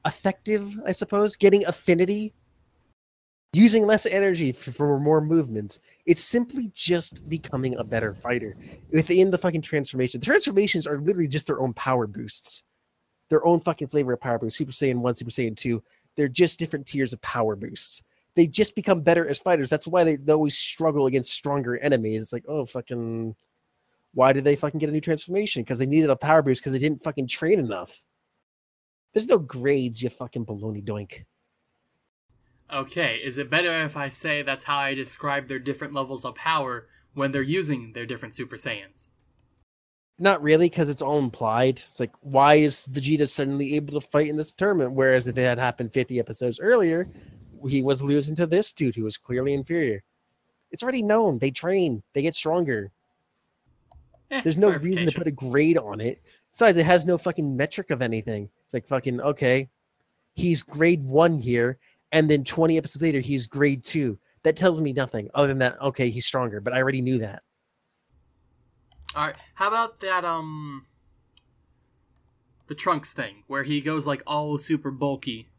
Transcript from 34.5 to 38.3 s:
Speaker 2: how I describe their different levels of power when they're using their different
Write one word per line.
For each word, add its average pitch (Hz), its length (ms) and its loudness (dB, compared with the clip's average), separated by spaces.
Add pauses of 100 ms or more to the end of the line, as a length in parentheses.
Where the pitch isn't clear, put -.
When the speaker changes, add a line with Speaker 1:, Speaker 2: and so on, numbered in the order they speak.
Speaker 2:
how 143 120 -2
I 139 180 -2
describe 135 540 -6
their 135 100 -8
different 139 360 -8
levels 135 300 -6
of 123 100 -10
power 131 520 -4 (280)
when 139 180 -2
they're 139 100 -2
using 139 520 -4
their 117 120 -10
different 117 280 -10